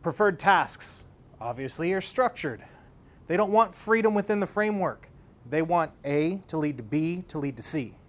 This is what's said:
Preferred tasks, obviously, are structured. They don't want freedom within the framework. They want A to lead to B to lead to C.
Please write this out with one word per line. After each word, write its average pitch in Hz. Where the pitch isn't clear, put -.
Preferred 190
tasks, -
obviously, 131
are 190
structured. 185
They 165
don't 202
want 220
freedom 220
within 202
the 190
framework. 202
They 151
want 165
A 156
to 165
lead 151
to 123
B 160
to 160
lead 139
to -
C. 131